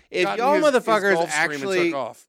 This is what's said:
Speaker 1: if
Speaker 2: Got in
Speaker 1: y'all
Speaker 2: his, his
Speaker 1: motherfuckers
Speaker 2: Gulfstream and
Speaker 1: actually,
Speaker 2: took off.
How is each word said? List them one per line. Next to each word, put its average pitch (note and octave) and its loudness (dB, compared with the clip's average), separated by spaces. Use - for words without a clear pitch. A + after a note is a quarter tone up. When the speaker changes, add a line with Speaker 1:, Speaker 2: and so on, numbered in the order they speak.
Speaker 1:
if F3+ -2
Speaker 2:
Got G3+ -4
in A#3 -2
Speaker 1:
y'all D4 4
Speaker 2:
his, D4+ 2
his C#4+ 4
Speaker 1:
motherfuckers G#3 2
Speaker 2:
Gulfstream E3 2
and D#3+ -4
Speaker 1:
actually, D#3 -2
Speaker 2:
took C#3 -4
off. A#2+ -10